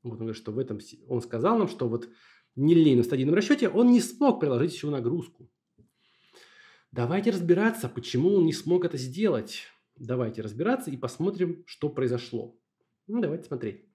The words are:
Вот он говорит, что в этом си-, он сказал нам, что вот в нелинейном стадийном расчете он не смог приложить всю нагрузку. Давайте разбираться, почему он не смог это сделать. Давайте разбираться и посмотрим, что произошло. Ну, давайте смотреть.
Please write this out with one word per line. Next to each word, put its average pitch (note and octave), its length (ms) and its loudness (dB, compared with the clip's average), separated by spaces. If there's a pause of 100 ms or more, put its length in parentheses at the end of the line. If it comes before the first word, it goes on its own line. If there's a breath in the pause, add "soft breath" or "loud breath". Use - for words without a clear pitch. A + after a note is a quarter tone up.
Вот A#2+ 100 -10
он A2 60 -14
говорит, A2+ 180 -8
что - 160 -10
в A2 60 -4
этом A2 220 -6
си-, - 280 -20
он A#2+ 140 -4
сказал F3+ 360 0
нам, G3+ 100 0
что B2+ 200 -4
вот A#2+ 200 -6 (480 soft breath)
в C3 40 -6
нелинейном D3+ 440 6
стадийном C#3 300 0
расчете A3 340 2
он A#3+ 240 4
не A#3+ 80 8
смог - 400 0
приложить C#3+ 320 2
всю - 180 -6
нагрузку. C#3 580 -4 (1400 soft breath)
Давайте E3+ 380 -2
разбираться, F#3+ 580 0
почему E3+ 480 0
он E3+ 100 4
не D#3+ 60 2
смог F3+ 320 0
это D#3+ 120 -4
сделать. C3 680 -4 (320)
Давайте A#2 460 -4
разбираться D#3+ 480 -4
и C3+ 60 -8
посмотрим, F3 680 -4
что - 240 -8
произошло. B2 680 -4 (480)
Ну, A3+ 140 -6
давайте E3 240 -4
смотреть. A#2 500 -10